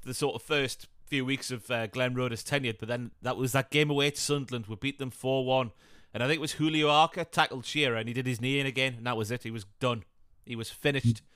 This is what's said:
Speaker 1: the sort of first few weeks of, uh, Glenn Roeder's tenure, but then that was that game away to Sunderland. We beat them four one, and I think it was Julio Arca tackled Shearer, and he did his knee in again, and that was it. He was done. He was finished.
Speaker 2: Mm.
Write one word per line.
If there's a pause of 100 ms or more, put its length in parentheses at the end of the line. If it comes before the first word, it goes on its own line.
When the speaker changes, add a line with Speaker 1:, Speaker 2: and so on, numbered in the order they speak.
Speaker 1:
the
sort
of
first (180)
few
weeks
of,
uh,
Glenn
Roeder's
tenure,
but
then (100)
that
was
that
game
away
to
Sunderland.
We
beat
them
four
one, (420)
and
I
think
it
was
Julio
Arca
tackled
Shearer,
and
he
did
his
knee
in
again,
and
that
was
it.
He
was (120)
done. (420)
He
was
finished.
Speaker 2:
Mm. (160)